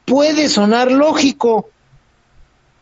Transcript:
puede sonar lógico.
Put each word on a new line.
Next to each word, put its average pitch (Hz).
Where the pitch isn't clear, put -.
puede 294
sonar 226
lógico. 277